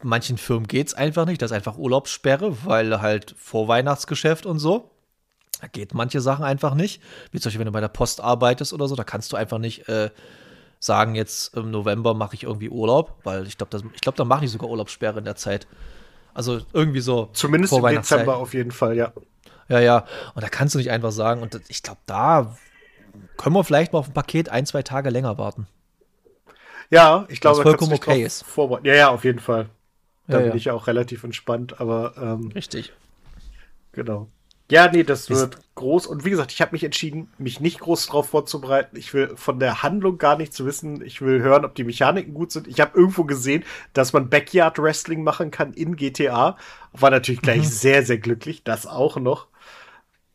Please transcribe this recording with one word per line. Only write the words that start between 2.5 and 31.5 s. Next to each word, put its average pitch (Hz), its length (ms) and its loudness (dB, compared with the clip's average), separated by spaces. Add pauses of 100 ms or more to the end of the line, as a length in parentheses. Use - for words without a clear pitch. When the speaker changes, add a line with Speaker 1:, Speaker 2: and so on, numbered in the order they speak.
Speaker 1:
weil 110 360 0
halt 107 380 -2
Vorweihnachtsgeschäft 135 1080 -2
und 165 140 -4
so. 170 320 -2 (680)
Da 127 80 -20
geht - 260 -12
manche 120 260 -2
Sachen 135 240 -2
einfach 139 300 -2
nicht. 180 260 -2 (300)
Wie - 80 -10
zum 117 120 -4
Beispiel, 110 100 -6
wenn 110 60 -4
du 107 60 -6
bei 110 80 -4
der 107 80 -4
Post - 320 -4
arbeitest 123 520 0
oder 143 160 -4
so, 135 80 -6
da 117 80 -8
kannst - 280 -10
du - 40 -6
einfach 110 220 -6
nicht, 113 300 -8
äh, 107 220 -2 (720)
sagen, 110 320 2
jetzt - 400 -8
im 110 160 -8
November 110 440 -2
mache 107 200 -6
ich - 100 -16
irgendwie 107 260 -8
Urlaub, 120 520 0
weil 95 240 -6
ich 104 120 -18
glaub, - 120 -8
das, 101 120 -10 (120)
ich - 60 -14
glaub, - 160 -2
da 147 80 -2
machen 131 180 2
die 139 60 -2
sogar 113 220 -8
Urlaubssperre 110 480 -6
in 104 80 -10
der 104 100 -10
Zeit. - 320 -6 (640)
Also 123 280 -6 (120)
irgendwie 151 280 0
so 120 340 -2
Speaker 2:
Zumindest 160 380 2
im 135 80 4
Speaker 1:
Vorweihnachtszeit. 117 400 4
Speaker 2:
Dezember 127 180 2
auf 123 160 -8
jeden 123 160 -4
Fall, 117 260 0
ja. 117 160 -2 (560)
Speaker 1:
Ja, 123 120 4
ja. 120 260 6 (280)
Und 107 80 -8
da 104 60 -8
kannst - 260 -2
du 147 40 2
nicht 127 120 -2
einfach 117 220 -2
sagen, 113 300 -2
und 113 100 -10
das, 117 160 -14
ich - 140 -10
glaub, - 240 -14
da 117 500 2 (800)
können 151 180 0
wir 190 100 4
vielleicht 156 280 2
mal 165 60 0
auf 139 100 -4
ein 135 60 -16
Paket 160 340 -2
ein, 123 160 -2
zwei 143 180 -4
Tage 135 280 -4
länger 120 260 -2
warten. 101 300 -8 (1200)
Speaker 2:
Ja, 165 380 10
ich 135 80 -14
Speaker 1:
Was - 40 -12
Speaker 2:
glaube, 147 240 4
da 151 60 8
kannst 156 120 4
du 160 40 0
Speaker 1:
vollkommen 156 60 0
Speaker 2:
dich 139 100 0
Speaker 1:
okay 135 160 2
Speaker 2:
drauf 113 80 0
Speaker 1:
ist. - 180 -10
Speaker 2:
vorbereiten. 135 420 -2
Ja, 139 80 6
ja, 143 160 10
auf 120 140 -2
jeden 123 140 2
Fall. 113 320 -2 (560)
Da 139 80 -4
Speaker 1:
Ja, 131 60 4
Speaker 2:
bin 120 100 2
Speaker 1:
ja. 113 60 -4
Speaker 2:
ich 113 100 -4
ja 127 60 -2
auch 117 140 -6
relativ 123 380 -2
entspannt, 120 560 -8